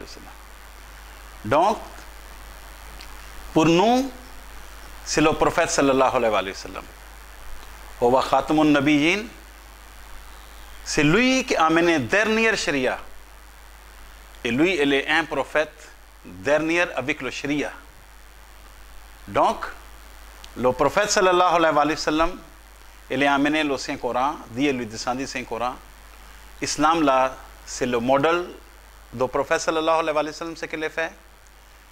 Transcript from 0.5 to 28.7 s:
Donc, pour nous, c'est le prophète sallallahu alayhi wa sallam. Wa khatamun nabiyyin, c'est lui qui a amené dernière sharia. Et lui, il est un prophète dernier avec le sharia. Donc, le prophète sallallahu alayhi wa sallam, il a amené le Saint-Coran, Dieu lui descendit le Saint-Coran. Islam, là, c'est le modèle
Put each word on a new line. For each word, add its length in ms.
Donc, 340
pour 120
nous, 440
c'est 160
le 120
prophète 380
sallallahu 460
alayhi 320
wa 60
sallam. 300
Wa 220
khatamun 420
nabiyyin, 640
c'est 200
lui 400
qui 100
a 120
amené 340
dernière 560
sharia. 420
Et 80
lui, 240
il 180
est 160
un 160
prophète 640
dernier 720
avec 260
le 80
sharia. 400
Donc, 360
le 160
prophète 400
sallallahu 520
alayhi 260
wa 60
sallam, 400
il 160
a 100
amené 280
le 160
Saint-Coran, 600
Dieu 220
lui 140
descendit 360
le 60
Saint-Coran. 480
Islam, 420
là, 340
c'est 220
le 140
modèle 480